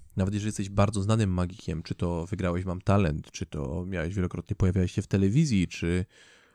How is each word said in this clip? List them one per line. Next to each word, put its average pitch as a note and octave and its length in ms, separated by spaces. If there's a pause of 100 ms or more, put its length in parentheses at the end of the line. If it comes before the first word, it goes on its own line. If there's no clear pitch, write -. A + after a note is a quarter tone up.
(160)
nawet G2 180
jeżeli G#2 140
jesteś G2+ 200
bardzo G2+ 340
znanym G#2+ 280
magikiem, F2+ 520
czy - 120
to E2+ 320
wygrałeś F2+ 380
Mam F#2 160
Talent, G2 500
czy - 160
to D#2+ 400
miałeś F2+ 280
wielokrotnie, F2+ 420
pojawiałeś F#2 360
się G2+ 100
w - 40
telewizji, G2+ 640
czy F2 360 (500)